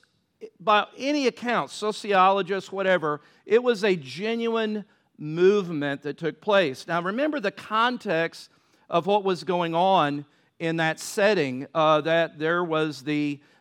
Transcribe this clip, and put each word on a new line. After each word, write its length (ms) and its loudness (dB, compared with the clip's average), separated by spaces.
by 260 2
any 280 0
account, 440 -2
sociologists, 1000 0
whatever, 520 0
it 160 4
was 200 0
a 140 2
genuine 880 -4
movement 840 2
that 160 -8
took 240 -6
place. 440 0
Now, 140 -2
remember 400 -2
the 100 -2
context 1000 -2
of 160 0
what 180 2
was 180 -2
going 320 -2
on 520 2
in 180 -2
that 240 -2
setting, 760 0
uh, 280 4
that 360 0
there 240 0
was 420 -2
the, 360 -2